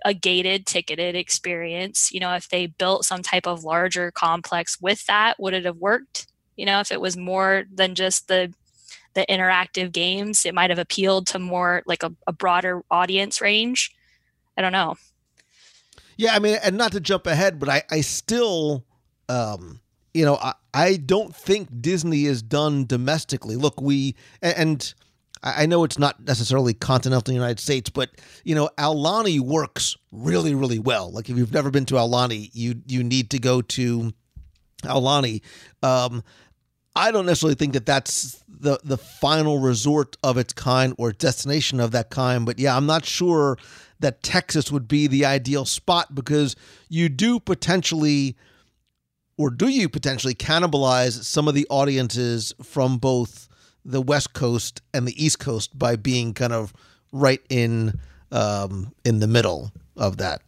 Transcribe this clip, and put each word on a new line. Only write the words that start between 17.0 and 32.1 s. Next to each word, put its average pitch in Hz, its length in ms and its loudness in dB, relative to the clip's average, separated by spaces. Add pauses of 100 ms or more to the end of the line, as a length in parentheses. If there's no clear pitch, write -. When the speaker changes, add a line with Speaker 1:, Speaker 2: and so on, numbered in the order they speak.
Speaker 2:
jump 185 260 -2
ahead, 165 320 2
but 135 80 -4
I, 139 240 2
I 156 100 0
still, 165 840 0 (420)
um, 107 540 -6 (320)
you 160 100 2
know, 143 120 4
I, - 180 -4 (200)
I 175 220 4
don't 175 400 0
think 196 340 0 (120)
Disney 160 440 2
is 135 160 0
done 143 440 2
domestically. 127 720 -2
Look, 139 240 0
we, 139 340 0 (260)
a-, 170 160 0
and 156 360 0 (500)
I, 147 200 0
I - 20 2
know 170 180 4
it's 156 160 -2
not 143 240 0
necessarily 123 500 0
continental 131 600 0
United 123 260 -2
States, 135 300 -4
but, 131 220 -6 (340)
you 160 100 0
know, 147 220 2
Aulani 156 640 2
works 139 560 -2 (160)
really, 156 420 0
really 127 240 0
well. 98 320 0
Like, 110 180 -10
if 123 60 -4
you've 120 180 0
never 147 160 2
been 135 180 2
to 135 80 0
Aulani, 120 580 0